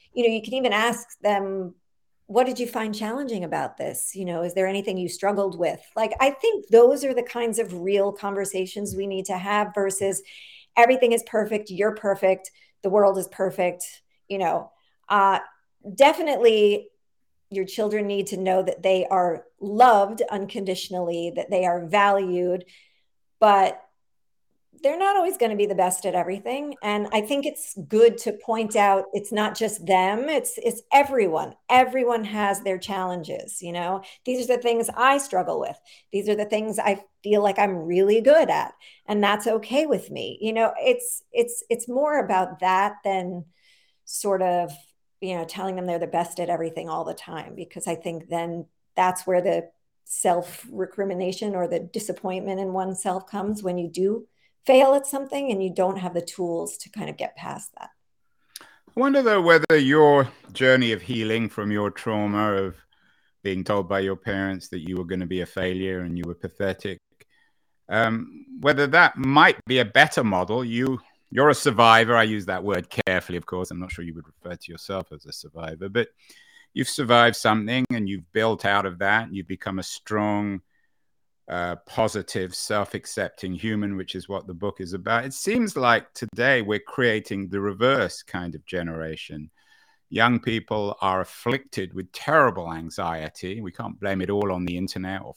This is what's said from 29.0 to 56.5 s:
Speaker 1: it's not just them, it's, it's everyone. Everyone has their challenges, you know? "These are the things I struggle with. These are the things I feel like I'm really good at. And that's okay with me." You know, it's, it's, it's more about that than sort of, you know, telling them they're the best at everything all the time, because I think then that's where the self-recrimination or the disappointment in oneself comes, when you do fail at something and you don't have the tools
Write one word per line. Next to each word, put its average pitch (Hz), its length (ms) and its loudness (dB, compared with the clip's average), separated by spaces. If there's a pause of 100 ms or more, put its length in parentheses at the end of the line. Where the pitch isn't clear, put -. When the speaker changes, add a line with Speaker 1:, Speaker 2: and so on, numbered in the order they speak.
Speaker 1:
it's 202 180 -6
not 214 240 -2
just 214 300 -4
them, 196 440 2
it's, - 280 -2
it's 233 240 -4 (100)
everyone. 208 600 2 (160)
Everyone 247 540 4
has 202 380 -2
their 190 180 -2
challenges, 185 840 -6
you 170 100 -10
know? 175 300 -4 (240)
"These 254 240 -2
are 247 60 4
the 240 60 -2
things 233 360 0
I 269 220 4
struggle 180 400 -2
with. - 200 -8 (320)
These 202 180 -2
are 208 60 2
the 208 100 -2
things 214 340 -2
I 202 240 0 (200)
feel 208 200 2
like 196 160 2
I'm 185 260 0
really 196 340 4
good 262 300 6
at. - 240 -2 (320)
And 208 180 0
that's 208 220 2
okay 226 400 0
with 247 240 -2
me." 123 320 -10
You 220 120 -2
know, 226 260 2
it's, - 420 0 (100)
it's, 240 380 -2
it's 233 180 -4
more 285 300 0
about 185 440 -2
that 190 420 2
than 180 420 -4 (600)
sort 196 360 -2
of, 175 320 0 (480)
you 185 160 -6
know, 165 80 -6
telling 185 320 -8
them 180 80 -6
they're 170 140 -2
the 165 80 -4
best 175 340 -4
at 175 80 -4
everything 165 400 -4
all 165 160 -6
the 165 80 -8
time, 165 420 -14
because 175 320 -14
I 165 80 -2
think 165 320 -10
then 170 380 -6 (280)
that's 185 320 0
where 180 160 2
the 170 280 -2 (340)
self-recrimination 185 1500 -4
or 180 100 -2
the 170 140 -2
disappointment 185 800 -6
in 190 140 -4
oneself 185 520 -4
comes, 208 380 -6
when 180 140 -2
you 170 100 -4
do 190 400 -2 (380)
fail 269 300 8
at 277 120 0
something 277 420 -6
and 196 140 -2
you 185 100 -4
don't 190 240 0
have 180 160 -6
the 175 80 -2
tools 170 560 -6